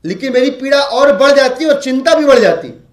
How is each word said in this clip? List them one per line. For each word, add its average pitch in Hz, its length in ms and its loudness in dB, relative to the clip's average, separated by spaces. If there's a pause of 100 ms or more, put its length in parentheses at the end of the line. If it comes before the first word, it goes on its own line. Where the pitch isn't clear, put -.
लेकिन 196 280 -8
मेरी 254 200 0
पीड़ा 277 280 -2
और 277 340 0
बढ़ 285 180 2
जाती 269 320 0
है 302 60 0
और 277 120 0
चिंता 262 320 0
भी 302 100 0
बढ़ 262 160 4
जाती 170 280 -2
है - 100 -20 (140)